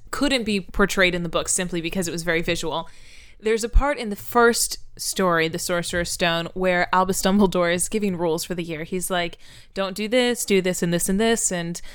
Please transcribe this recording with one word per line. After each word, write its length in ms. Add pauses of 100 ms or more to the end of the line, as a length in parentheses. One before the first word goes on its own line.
(120)
couldn't 320
be 160
portrayed 560
in 80
the 60
book 180
simply 320
because 300
it 20
was 120
very 180
visual. 480 (500)
There's 240
a 60
part 300
in 100
the 60
first 640 (180)
story, 500
The 120
Sorcerer's 500
Stone, 460
where 360
Albus 300
Dumbledore 500
is 160
giving 300
rules 260
for 120
the 80
year. 200
He's 280
like, 260 (380)
"Don't 200
do 120
this, 360
do 160
this 220
and 100
this 160
and 120
this, 320
and 280 (160)